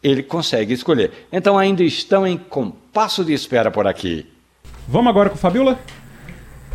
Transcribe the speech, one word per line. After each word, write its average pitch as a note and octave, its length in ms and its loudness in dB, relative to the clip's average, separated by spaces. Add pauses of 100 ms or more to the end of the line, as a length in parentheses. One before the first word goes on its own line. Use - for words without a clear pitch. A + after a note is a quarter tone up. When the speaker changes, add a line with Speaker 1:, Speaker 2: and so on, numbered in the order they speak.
Speaker 1:
ele C3+ 200 2
consegue B2+ 520 -2
escolher. B2+ 380 0 (200)
Então F#3+ 240 2
ainda F#3+ 260 2
estão F#3+ 440 0
em F3+ 100 -2
compasso - 880 -4
de D#3+ 80 -2
espera A#2 380 0
por G2+ 160 0
aqui. E2+ 400 -4 (600)
Speaker 2:
Vamos A3+ 220 2
agora G3+ 220 4
com G3+ 60 -12
Fabiola? B3+ 420 0 (960)